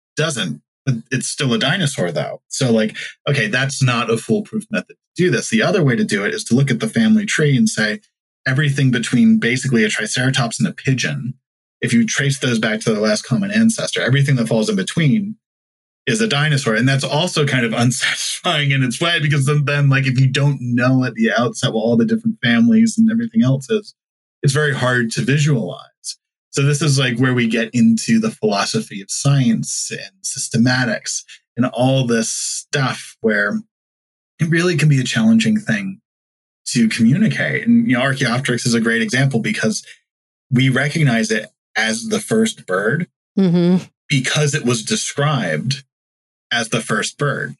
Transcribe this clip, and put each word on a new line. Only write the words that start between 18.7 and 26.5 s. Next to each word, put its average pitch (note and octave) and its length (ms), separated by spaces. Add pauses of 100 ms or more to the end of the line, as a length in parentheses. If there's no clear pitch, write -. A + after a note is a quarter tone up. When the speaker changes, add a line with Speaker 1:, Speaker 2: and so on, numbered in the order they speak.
Speaker 1:
in C3+ 120
its B2 180
way, E3+ 180
because D3 260
then, D3 200
then, C#3+ 240
like, C3 180
if B2+ 120
you C3 120
don't C#3 300
know B2 420
at B2 120
the A2+ 160
outset A2+ 420
what A2 80
all A#2 160
the A#2 80
different A2 380
families A#2 540
and A2 140
everything A2+ 320
else C3 280
is, G#2+ 220 (500)
it's C#3+ 100
very C#3+ 220
hard B2 380
to - 80
visualize. C3 680 (680)